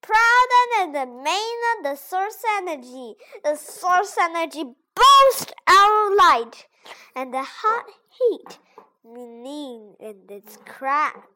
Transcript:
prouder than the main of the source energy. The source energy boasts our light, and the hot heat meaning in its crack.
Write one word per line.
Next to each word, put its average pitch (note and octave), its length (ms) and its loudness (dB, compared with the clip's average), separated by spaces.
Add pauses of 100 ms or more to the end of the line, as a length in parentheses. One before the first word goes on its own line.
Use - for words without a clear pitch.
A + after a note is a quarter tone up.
prouder B4 640 2 (100)
than F#4 160 -2
the C#4 140 -4
main F#4 560 -6 (160)
of E4 60 -16
the C#4+ 120 -6
source G4 480 -8 (140)
energy. B3+ 580 -12 (260)
The D4+ 140 -4
source F#4 640 -4
energy E4 560 -6 (180)
boasts C5+ 580 4 (140)
our G#4 500 4
light, C4+ 520 2 (460)
and C4 180 -12
the C4 100 -6
hot A4 460 -6 (220)
heat - 480 -4 (460)
meaning A#3+ 960 -16
in G3 300 -20
its G3+ 380 -20
crack. C4+ 680 -6